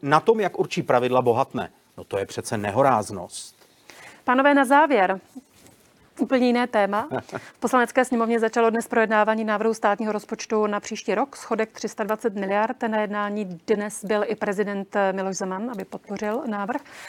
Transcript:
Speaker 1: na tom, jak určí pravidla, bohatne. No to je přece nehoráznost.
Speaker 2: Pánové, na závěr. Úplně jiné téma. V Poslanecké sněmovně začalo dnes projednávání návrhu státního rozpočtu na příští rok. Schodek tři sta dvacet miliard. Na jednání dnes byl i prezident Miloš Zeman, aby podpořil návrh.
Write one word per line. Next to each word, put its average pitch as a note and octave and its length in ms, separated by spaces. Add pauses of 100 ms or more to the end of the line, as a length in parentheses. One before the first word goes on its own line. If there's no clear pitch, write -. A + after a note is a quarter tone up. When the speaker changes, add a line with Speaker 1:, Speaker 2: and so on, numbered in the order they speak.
Speaker 1:
na D3+ 180
tom, A3 200
jak F3+ 180
určí D#3+ 240
pravidla, B2 400
bohatne. A#2+ 480 (280)
No F2+ 60
to - 140
je G2 80
přece - 320
nehoráznost. G#2 960 (720)
Speaker 2:
Pánové, C4+ 300
na C#4 100
závěr. A#3+ 560 (1000)
Úplně B3 280
jiné A#3+ 200
téma. G#3+ 420 (460)
V - 60
Poslanecké B3 440
sněmovně A3+ 360
začalo A3+ 300
dnes A3+ 180
projednávání A3 560
návrhu G#3+ 300
státního G#3+ 380
rozpočtu G#3+ 540
na G#3 140
příští G#3 340
rok. C4+ 220
Schodek A3 360
tři - 160
sta A3 160
dvacet G#3+ 300
miliard. G#3 420 (120)
Na A3 120
jednání G#3 680
dnes G#3 380
byl G#3 220
i G#3+ 100
prezident G3+ 600 (160)
Miloš F#3+ 240
Zeman, G3 340
aby F#3+ 140
podpořil G#3 640
návrh. G#3 340 (280)